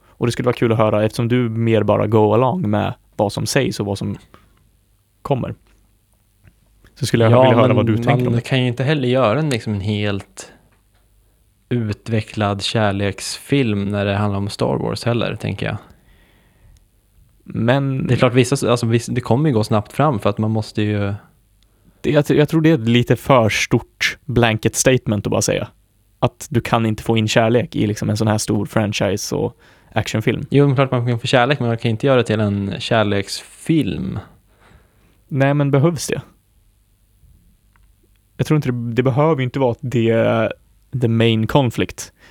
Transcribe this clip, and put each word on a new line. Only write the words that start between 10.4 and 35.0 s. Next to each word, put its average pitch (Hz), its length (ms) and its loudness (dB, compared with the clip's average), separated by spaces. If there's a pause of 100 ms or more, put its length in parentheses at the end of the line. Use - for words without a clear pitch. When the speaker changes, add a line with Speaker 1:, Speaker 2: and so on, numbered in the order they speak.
Speaker 2:
utvecklad 107 920 -2
kärleksfilm 101 1200 -2
när 101 200 -2
det 101 100 0
handlar 104 240 0
om 101 100 -4
Star 131 280 -2
Wars 113 280 -4
heller, 110 320 -2
tänker 107 300 -6
jag. 107 100 -6 (1700)
Speaker 1:
Men 131 600 -2
Speaker 2:
Det 127 80 0
är - 40 0
klart, 120 160 2
vissa, 127 360 0
alltså, 120 160 0
viss-, 117 280 0
det 120 60 -4
kommer 143 280 0
ju 135 60 0
gå 107 100 2
snabbt - 280 -2
fram 143 260 0
för 104 120 -2
att 104 80 -4
man 107 120 -2
måste 110 320 -4
ju 104 320 -2 (840)
Speaker 1:
det, - 100 -2
jag 147 140 4
tr-, 147 100 2
jag 147 140 4
tror 165 120 0
det 156 100 4
är 165 40 4
ett 113 140 0
lite 120 280 2
för 120 320 4
stort - 760 -4
blanket 113 500 0
statement 120 520 0
att 110 40 -2
bara 104 120 0
säga - 260 -2 (500)
att - 320 -4
du 117 100 0
kan 113 260 -2
inte 110 160 -4
få 113 140 0
in 107 120 0
kärlek 117 480 0
i, 110 100 0
liksom, 107 240 -4
en 107 60 -2
sån 110 120 0
här 107 100 2
stor 107 280 -2
franchise 104 680 -2
och - 220 -4 (360)
actionfilm. - 580 -2
Speaker 2:
Jo, 143 160 4
men 139 100 2
klart 135 140 0
man 120 160 -2
kan 120 140 -2
få - 60 -8
kärlek, 131 340 2
men 120 80 -2
man 117 100 -2
kan 117 120 -2
inte 110 160 -2
göra 135 100 4
det 120 80 4
till 110 160 0
en 101 380 -2
kärleksfilm. 104 1400 -2 (1120)